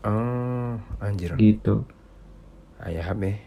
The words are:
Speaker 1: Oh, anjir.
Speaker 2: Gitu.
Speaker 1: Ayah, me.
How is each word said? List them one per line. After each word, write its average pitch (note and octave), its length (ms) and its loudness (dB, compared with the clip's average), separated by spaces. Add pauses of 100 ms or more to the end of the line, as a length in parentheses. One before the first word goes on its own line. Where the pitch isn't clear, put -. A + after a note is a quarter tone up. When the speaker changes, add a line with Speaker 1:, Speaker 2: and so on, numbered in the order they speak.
Speaker 1:
Oh, A#2+ 760 -2 (200)
anjir. G2 360 -4
Speaker 2:
Gitu. G#2+ 480 4 (960)
Speaker 1:
Ayah, E2+ 340 -6
me. G2+ 340 -2